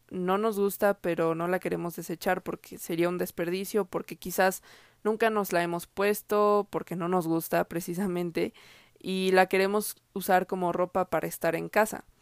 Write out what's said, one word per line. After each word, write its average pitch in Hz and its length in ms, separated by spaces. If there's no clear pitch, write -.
no 185 280
nos 214 200
gusta, 202 400
pero 165 360
no 170 140
la 185 120
queremos 170 360
desechar 180 460
porque - 340
sería 170 320
un 180 80
desperdicio, 180 680
porque - 300
quizás 185 460
nunca 220 280
nos 208 220
la 170 100
hemos 170 240
puesto, 208 840
porque - 240
no 175 140
nos 180 180
gusta 165 380
precisamente, 175 880
y 185 340
la 185 140
queremos 196 500
usar 185 340
como 180 260
ropa 180 340
para 165 220
estar 165 260
en 165 140
casa. - 360